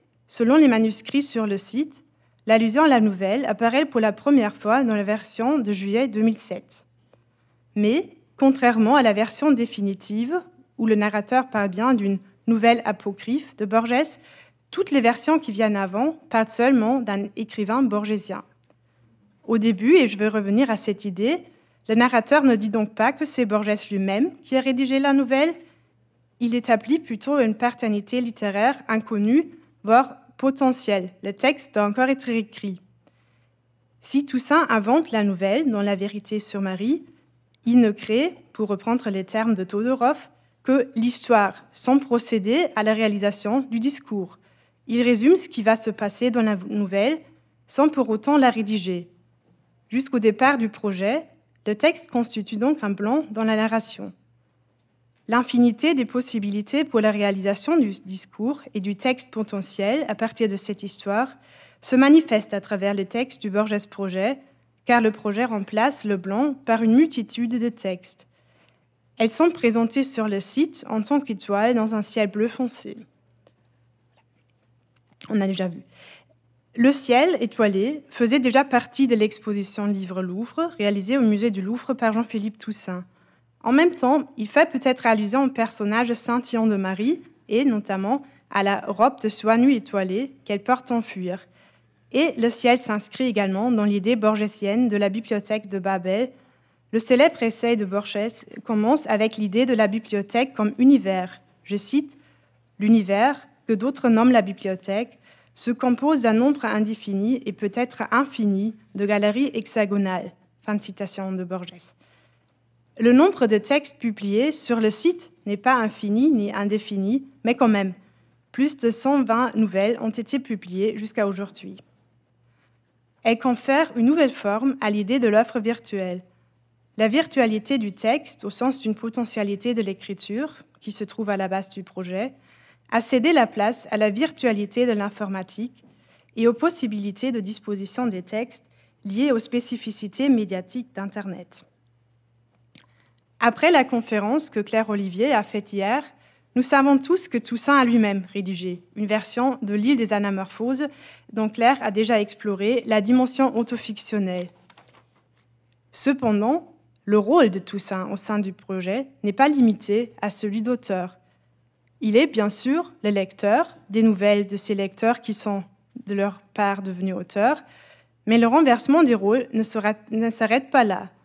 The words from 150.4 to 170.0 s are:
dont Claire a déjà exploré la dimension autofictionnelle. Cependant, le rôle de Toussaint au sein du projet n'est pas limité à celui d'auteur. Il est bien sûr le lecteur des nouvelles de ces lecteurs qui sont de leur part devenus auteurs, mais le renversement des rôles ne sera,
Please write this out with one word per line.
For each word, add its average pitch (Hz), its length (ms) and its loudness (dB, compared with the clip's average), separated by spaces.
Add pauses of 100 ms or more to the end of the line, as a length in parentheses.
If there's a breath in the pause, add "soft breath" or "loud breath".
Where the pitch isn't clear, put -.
dont 214 180 -2
Claire 240 320 2
a 226 100 -2
déjà 220 280 2
exploré 208 680 -2
la 220 120 2
dimension 254 560 2
autofictionnelle. 202 960 -4 (1400)
Cependant, 262 800 0 (320)
le 208 140 4
rôle 226 320 4
de 190 80 -6
Toussaint 190 500 -8
au 202 60 -6
sein 208 240 -4
du 190 140 -4
projet 190 520 -6 (180)
n'est 208 100 -2
pas 269 160 4
limité 233 680 2
à 208 120 -4
celui 214 320 -6
d'auteur. 202 560 -4 (800)
Il 214 160 2
est 294 80 8
bien 214 240 0
sûr 294 420 -2 (120)
le 208 80 0
lecteur 208 680 0 (140)
des 220 100 2
nouvelles 202 460 4
de 196 100 -8
ces 202 160 -4
lecteurs 202 480 -2
qui 214 140 -6
sont 196 280 -4 (440)
de 202 80 -6
leur 196 260 -4 (140)
part 202 260 -2
devenus 190 320 -6
auteurs, 202 480 0 (640 soft breath)
mais 226 140 4
le 233 80 6
renversement 277 560 6
des 240 120 6
rôles 208 380 0
ne 220 80 0
sera, 214 320 -2 (160)